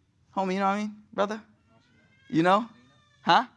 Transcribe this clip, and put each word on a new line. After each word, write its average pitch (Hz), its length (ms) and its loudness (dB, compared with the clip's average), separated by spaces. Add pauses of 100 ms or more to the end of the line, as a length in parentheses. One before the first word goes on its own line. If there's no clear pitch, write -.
(360)
Homie, 190 180 -2
you 196 60 -4
know 196 60 0
what 190 60 0
I 202 60 -4
mean, 214 160 -8 (180)
brother? 208 280 -4 (880)
You 156 160 0
know? 202 240 2 (540)
Huh? 240 240 2 (100)